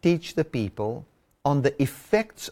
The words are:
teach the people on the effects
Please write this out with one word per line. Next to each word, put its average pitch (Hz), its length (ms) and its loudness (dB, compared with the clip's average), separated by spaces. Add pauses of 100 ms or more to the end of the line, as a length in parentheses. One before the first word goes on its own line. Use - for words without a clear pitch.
teach 170 320 0
the 156 100 0
people 110 600 -6 (400)
on 143 160 2
the 139 220 2
effects - 680 -2